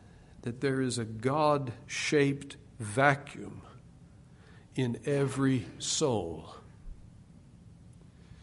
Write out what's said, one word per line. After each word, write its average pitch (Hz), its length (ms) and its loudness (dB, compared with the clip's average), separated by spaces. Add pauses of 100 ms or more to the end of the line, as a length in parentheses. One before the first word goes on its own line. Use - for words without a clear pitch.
(420)
that 123 200 -6
there 135 200 0
is 120 160 0
a 113 80 -2
God-shaped 139 1500 2 (220)
vacuum 135 840 0 (1120)
in 123 300 0
every 135 640 2 (100)
soul. 85 800 -2 (1900)